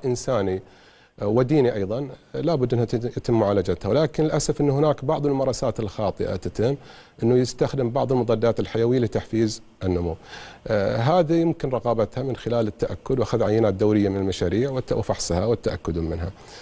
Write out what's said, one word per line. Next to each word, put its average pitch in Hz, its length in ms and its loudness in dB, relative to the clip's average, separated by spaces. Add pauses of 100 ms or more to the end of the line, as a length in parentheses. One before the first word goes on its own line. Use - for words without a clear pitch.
إنساني، 104 560 -2 (600)
آه، 104 60 -2
وديني 123 460 4
أيضا، 107 360 -4 (260)
آه، 135 60 -6
لابد 135 320 0
أنها 117 120 2
تت-، 117 320 -4
يتم 117 220 0
معالجتها، 98 500 2
ولكن 151 340 2
للأسف 151 380 0
أنه 143 180 2
هناك 147 260 2
بعض 147 200 -2
الممارسات 131 540 0
الخاطئة 98 560 -4
تتم، 107 400 -2 (480)
أنه 120 120 4
يستخدم 127 540 0
بعض 127 220 0
المضادات 117 480 2
الحيوية 117 400 0
لتحفيز 110 640 0 (220)
النمو. 87 320 0 (520)
آه، 107 300 0
هذه 156 360 2
يمكن 165 360 0
رقابتها 117 540 -2
من 127 120 -4
خلال 117 320 -2
التأكد - 520 -4
وأخذ 113 240 2
عينات 104 300 4
دورية 104 360 4
من 98 80 -2
المشاريع 98 520 0
والت-، 131 240 -4
وفحصها 101 520 -2
والتأكد 87 520 -2
منها. 82 340 -4 (300)